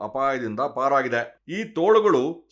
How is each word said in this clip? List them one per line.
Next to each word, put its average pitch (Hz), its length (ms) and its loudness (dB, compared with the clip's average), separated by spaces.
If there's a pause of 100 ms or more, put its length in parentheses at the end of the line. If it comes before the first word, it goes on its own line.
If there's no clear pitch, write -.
ಅಪಾಯದಿಂದ 123 600 -4 (100)
ಪಾರಾಗಿದೆ. 127 520 0 (260)
ಈ 190 120 -8 (100)
ತೋಳಗಳು 196 520 4 (280)